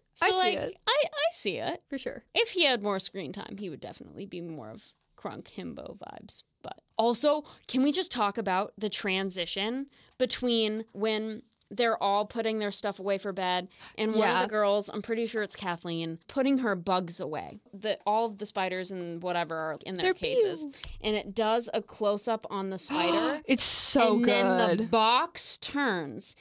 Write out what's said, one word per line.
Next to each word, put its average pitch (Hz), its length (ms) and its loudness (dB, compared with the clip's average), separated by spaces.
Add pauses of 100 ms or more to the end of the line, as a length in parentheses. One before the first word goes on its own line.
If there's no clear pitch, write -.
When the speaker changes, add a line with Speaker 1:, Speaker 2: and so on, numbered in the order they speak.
(140)
Speaker 1:
So, - 120 2
Speaker 2:
I 370 40 6
see 370 60 2
Speaker 1:
like, 370 200 4
Speaker 2:
it. - 280 -6
Speaker 1:
I, 554 180 4 (100)
I 587 200 2
see 175 260 -4
it. 113 300 -4
Speaker 2:
For 285 80 -6
sure. - 280 -10 (100)
Speaker 1:
If 453 160 4
he 349 140 4
had 247 180 4
more 202 160 0
screen 180 340 -8
time, - 260 -12
he 196 120 -8
would 135 100 -10
definitely - 460 -14
be 185 140 -10
more 165 300 -10
of 208 220 -20 (240)
Krunk 170 280 -10 (100)
himbo - 420 -10
vibes. - 460 -14 (180)
But - 200 -12 (160)
also, 285 480 2 (240)
can 254 160 2
we 294 80 4
just 359 180 -2
talk 208 260 0
about 196 400 0
the 208 120 -2
transition 196 1000 -2 (320)
between 226 720 2
when 220 500 -2 (280)
they're 226 320 0
all 202 220 4
putting 220 360 -2
their 208 100 -2
stuff 202 280 -6
away 196 200 0
for 196 120 -6
bed, 180 380 -2 (300)
and 220 160 0
one 214 120 4
of 175 100 4
Speaker 2:
Yeah. 185 80 4
Speaker 1:
the 202 40 -2
girls, 208 400 2
I'm 208 140 -8
pretty 233 240 -2
sure 214 160 -2
it's 196 120 -6
Kathleen, 170 720 -4
putting 269 320 2
her 233 160 0
bugs 185 460 -2
away. 147 400 -8 (140)
The, 196 320 -2
all 220 180 4
of 214 140 -4
the 208 80 -8
spiders 185 440 -2
and 170 320 -6
whatever 175 320 -2
are 160 300 -4
in 185 120 -6
their 175 100 0
Speaker 2:
They're 370 80 4
Speaker 1:
cases. 392 500 2
Speaker 2:
pew. 285 80 -10 (300)
Speaker 1:
And 214 120 2
it 202 200 -4
does 226 400 2
a 202 80 -2
close-up 214 680 -2
on 196 220 -4
the 190 80 -6
spider. 320 640 0
Speaker 2:
<gasps> - 40 -20
It's 269 180 4
so - 500 6
Speaker 1:
And 240 100 4
then 190 460 6
the 175 60 4
Speaker 2:
good. 220 140 0
Speaker 1:
box 240 680 2
turns 190 840 -2